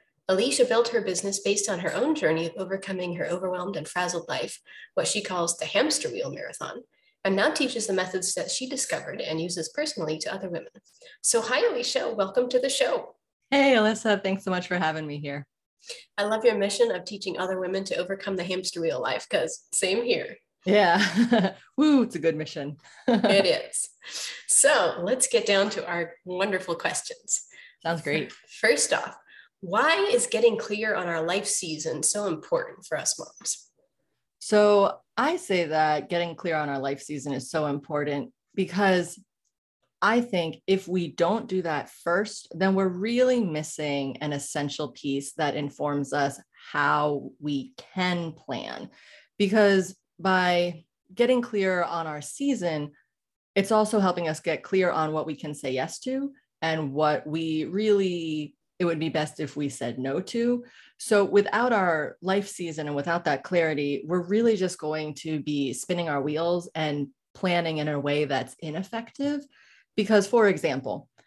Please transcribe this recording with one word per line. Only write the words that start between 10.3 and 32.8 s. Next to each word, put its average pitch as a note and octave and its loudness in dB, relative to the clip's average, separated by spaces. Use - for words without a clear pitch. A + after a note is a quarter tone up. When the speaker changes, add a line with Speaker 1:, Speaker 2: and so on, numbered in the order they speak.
Speaker 1:
other G3 -8
women. E3+ -8
So - 2
hi, B3+ 0
Alicia, B3 -2
welcome G#3 0
to B3+ 4
the C4+ 0
show. - -2
Speaker 2:
Hey, C#4 6
Alyssa, G#3+ 4
thanks F#3+ -2
so F#3+ 0
much F3+ -2
for F3+ 0
having D#3+ 0
me D3 -6
here. C#3+ -8
Speaker 1:
I G#3 0
love A3 0
your A3 6
mission G3+ 2
of F3+ -4
teaching G3 -8
other F#3 -2
women F#3+ -2
to - -8
overcome F#3+ -4
the F3 -4
hamster F3+ -4
wheel D3+ -2
life, A#2+ -2
'cause - -2
same G3 0
here. - -2
Speaker 2:
Yeah. G3 4
<laughs> - -10
Woo, C#4 6
it's - -6
a E3+ -6
good D#3 2
mission. D3+ -8
<laughs> - -8
Speaker 1:
It G3 6
is. - -2
So G#3+ 4
let's B3 2
get A3 2
down G3+ 4
to - -6
our E3+ -4
wonderful F3+ -2
questions. - -4
Speaker 2:
Sounds E3 -2
great. D3+ -2
Speaker 1:
First - 0
off, - -4
why D4 2
is - 2
getting A3+ 4
clear G#3 -2
on F3+ -2
our E3 -2
life F3+ 0
season D#3 -4
so G#3 0
important - -4